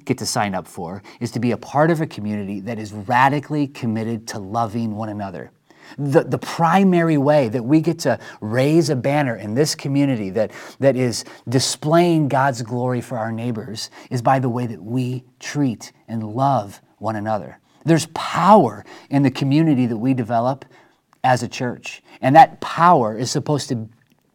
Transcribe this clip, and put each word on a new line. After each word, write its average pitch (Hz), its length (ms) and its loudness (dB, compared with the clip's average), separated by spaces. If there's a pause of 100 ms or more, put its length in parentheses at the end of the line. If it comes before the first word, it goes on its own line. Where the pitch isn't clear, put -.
get 123 140 -2
to 107 60 -6
sign 101 280 -2
up 90 140 -6
for 92 340 -12 (180)
is 120 120 -6
to 120 80 -6
be 120 120 0
a 104 60 -2
part 156 320 2
of 160 120 0
a 143 60 -4
community 104 540 -6
that 110 160 -8
is 107 160 -10
radically 135 760 0
committed 113 600 -6
to 113 120 -10
loving 110 560 -4
one 110 140 -6
another. 98 420 -10 (460)
The, 143 260 2
the 135 140 -2
primary 170 800 2
way 139 320 2
that 117 140 -4
we 156 180 4
get 160 180 -2
to 117 200 0 (220)
raise 139 500 2
a 143 40 2
banner 135 400 0
in 104 200 -8
this 151 180 0
community 139 560 -2
that, 101 220 -2 (280)
that 131 160 2
is 123 300 -2 (220)
displaying 156 800 2
God's 131 340 0
glory 123 400 -4
for 120 160 -10
our 113 140 -4
neighbors 113 580 -8 (220)
is 127 100 -4
by 135 160 2
the 131 120 0
way 123 180 -4
that 92 160 -10
we 123 400 -6 (160)
treat 135 520 -4 (160)
and 110 280 -8
love 123 440 -2 (200)
one 110 160 -4
another. 101 420 -6 (280)
There's 160 220 2
power 165 800 4 (240)
in 139 140 2
the 131 80 4
community 139 560 2
that 113 100 -2
we 131 160 0
develop 123 520 -2 (580)
as 127 200 2
a 110 40 -6
church, - 560 -8 (180)
and 135 140 2
that - 240 8
power 139 580 2
is 120 140 -4
supposed 143 380 -4
to 110 200 -6 (460)